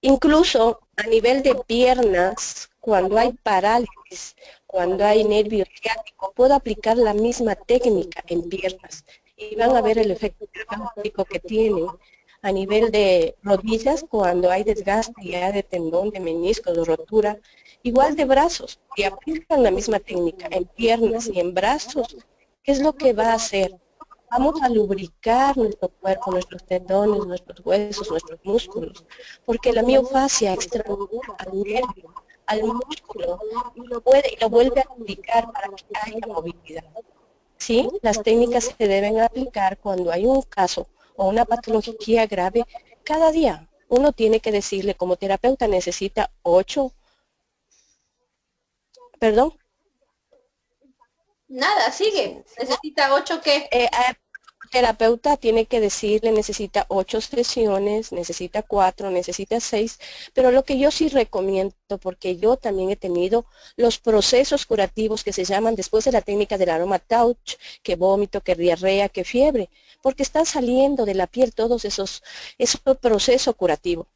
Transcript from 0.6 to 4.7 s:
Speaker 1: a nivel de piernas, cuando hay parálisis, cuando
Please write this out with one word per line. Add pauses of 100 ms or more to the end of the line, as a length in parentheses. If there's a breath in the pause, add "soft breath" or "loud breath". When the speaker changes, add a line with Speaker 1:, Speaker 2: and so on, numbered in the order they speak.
Speaker 1:
a
nivel
de
piernas, (100)
cuando
hay
parálisis, (320 loud breath)
cuando